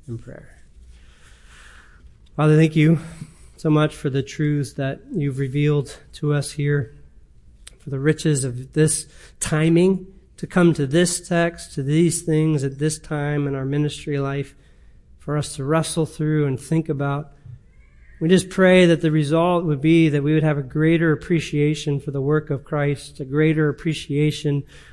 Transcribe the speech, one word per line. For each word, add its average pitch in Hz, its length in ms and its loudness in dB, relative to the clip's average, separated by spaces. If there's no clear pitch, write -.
in 117 100 -12
prayer. - 460 -20
Father, 156 180 4
thank 156 200 4
you 156 240 4
so 160 120 -4
much 151 260 2
for - 140 -6
the 131 140 -2
truths 147 500 -4
that 135 280 -8
you've 143 280 -4
revealed 143 600 -2
to 147 200 -4
us 139 200 -4
here, 143 420 -2
for - 120 -16
the 135 100 -6
riches 151 460 0
of 127 260 -10
this 156 360 0
timing, 170 640 2
to 156 100 -12
come 175 260 4
to 143 140 -2
this 175 400 0
text, 170 460 -4
to 139 100 -6
these 160 380 2
things 156 420 0
at 135 160 -6
this 156 180 -2
time 147 480 -4
in 139 100 -4
our 135 100 -6
ministry 147 520 -4
life, 139 380 -6
for 147 180 -6
us - 200 -6
to 139 80 -6
wrestle 156 400 0
through 151 420 -2
and 131 100 -2
think 160 300 -2
about. 143 460 -4
We 160 80 0
just 180 200 4
pray 185 360 6
that 165 160 4
the 160 100 2
result 165 540 2
would 147 160 -2
be 160 260 6
that 143 160 0
we 151 100 0
would 156 100 2
have 151 140 0
a 143 60 -4
greater 160 480 2
appreciation 151 880 0
for 143 120 -10
the 135 100 -4
work 151 280 0
of 131 140 -4
Christ, 147 560 -4
a 143 60 -10
greater 151 420 2
appreciation 147 960 -2